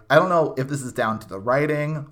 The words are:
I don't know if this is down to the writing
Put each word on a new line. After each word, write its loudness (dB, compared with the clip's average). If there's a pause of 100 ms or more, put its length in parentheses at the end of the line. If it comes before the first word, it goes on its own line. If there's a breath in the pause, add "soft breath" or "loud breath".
I 6
don't 6
know 2
if -2
this -6
is -10
down -2
to -18
the -10
writing -2